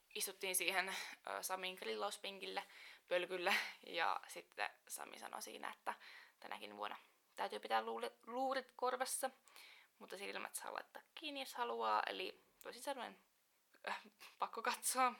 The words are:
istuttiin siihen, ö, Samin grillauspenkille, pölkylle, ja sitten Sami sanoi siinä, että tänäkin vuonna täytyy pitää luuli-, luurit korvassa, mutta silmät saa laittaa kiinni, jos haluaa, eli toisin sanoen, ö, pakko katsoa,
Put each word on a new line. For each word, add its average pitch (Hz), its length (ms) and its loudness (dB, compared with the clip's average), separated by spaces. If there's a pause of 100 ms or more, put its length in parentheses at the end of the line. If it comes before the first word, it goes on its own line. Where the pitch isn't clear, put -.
(140)
istuttiin 190 420 0
siihen, 180 320 6
ö, - 540 -4
Samin 185 320 0
grillauspenkille, 196 920 -2 (440)
pölkylle, 180 460 4 (320)
ja 151 420 2
sitten - 420 -4 (180)
Sami - 300 -8
sanoi - 240 -8
siinä, - 280 -6
että - 240 -4 (460)
tänäkin 104 360 -8
vuonna 104 200 -4 (400)
täytyy 202 240 -2
pitää 220 220 4
luuli-, 226 340 -4 (100)
luurit 262 500 0
korvassa, 254 540 2 (680)
mutta 202 200 -8
silmät 196 360 -4
saa - 200 -4
laittaa - 280 -4 (120)
kiinni, 285 260 -6
jos 262 140 -6
haluaa, 233 520 4
eli 196 380 -2 (180)
toisin - 200 -8
sanoen, 226 360 -4 (720)
ö, 196 40 0 (460)
pakko 294 240 0
katsoa, - 580 4